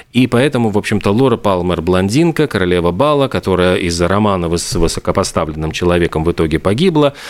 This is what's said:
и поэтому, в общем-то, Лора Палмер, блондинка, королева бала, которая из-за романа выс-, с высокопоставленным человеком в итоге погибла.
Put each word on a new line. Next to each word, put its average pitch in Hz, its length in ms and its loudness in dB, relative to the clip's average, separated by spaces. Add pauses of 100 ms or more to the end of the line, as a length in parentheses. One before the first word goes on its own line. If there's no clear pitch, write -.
(120)
и 123 140 2
поэтому, 123 460 0
в 101 60 -2
общем-то, 101 340 0
Лора 117 260 2
Палмер, 90 460 0
блондинка, 117 640 2
королева 90 440 0
бала, 139 360 0
которая 92 480 0
из-за 87 320 -2
романа 98 400 0
выс-, 85 180 -2
с - 100 -6
высокопоставленным 82 960 -2
человеком 87 520 0
в 82 80 2
итоге 80 260 0
погибла. 143 560 0 (160)